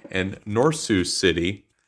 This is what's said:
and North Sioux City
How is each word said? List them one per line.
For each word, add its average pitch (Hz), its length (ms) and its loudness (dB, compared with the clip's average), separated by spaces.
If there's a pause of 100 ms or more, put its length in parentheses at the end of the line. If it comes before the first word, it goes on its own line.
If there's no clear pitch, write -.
(100)
and 95 340 -4
North 127 320 2
Sioux 101 260 0
City 87 640 0 (240)